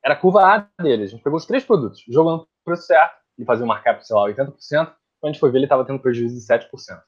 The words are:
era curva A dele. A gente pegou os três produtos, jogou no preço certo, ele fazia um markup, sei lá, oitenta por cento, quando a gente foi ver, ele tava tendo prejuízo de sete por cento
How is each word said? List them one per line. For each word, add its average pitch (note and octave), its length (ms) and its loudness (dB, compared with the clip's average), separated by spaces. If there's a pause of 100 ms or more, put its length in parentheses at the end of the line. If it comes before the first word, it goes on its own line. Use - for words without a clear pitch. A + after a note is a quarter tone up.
era C#3+ 120 0
curva F#3 280 4
A G3+ 380 2
dele. A#2+ 220 0
A G2 40 -8
gente A2+ 140 -18
pegou D3 160 -4
os D#3+ 80 -8
três C4 180 -2
produtos, C3+ 440 -2
jogou D#3+ 300 0
no E3 100 -14 (180)
preço E3+ 180 -6
certo, E3 320 2 (220)
ele A#2+ 80 -14
fazia A#2+ 180 -2
um A#2 40 -4
markup, A2+ 380 -4
sei A2+ 100 -6
lá, G#2 80 2
oitenta G#2 280 -6
por - 100 -20
cento, D#3 300 -4 (280)
quando D3+ 100 -8
a D3+ 40 -8
gente - 60 -14
foi C3+ 120 2
ver, C3 80 0
ele C#3+ 80 0
tava C3 180 0
tendo C3+ 140 -8
prejuízo A#2+ 360 -4
de A#2+ 60 -14
sete - 280 -2
por - 100 -20
cento F2+ 280 -20